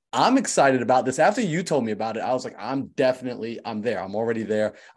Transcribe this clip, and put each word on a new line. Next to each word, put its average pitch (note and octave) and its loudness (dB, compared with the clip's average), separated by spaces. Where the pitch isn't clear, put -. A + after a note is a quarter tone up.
I'm F#3+ 4
excited C#3 4
about B2 2
this. C3 -2
After G3+ 4
you F#3 -2
told C#3+ 0
me G#2+ -2
about G#2+ -4
it, G2 -6
I A2+ -2
was B2+ -2
like, A#2 -12
"I'm B2 -6
definitely, A#2+ -4
I'm G#2+ -6
there. G#2 -2
I'm F#2+ -10
already A2+ -2
there." G#2+ 0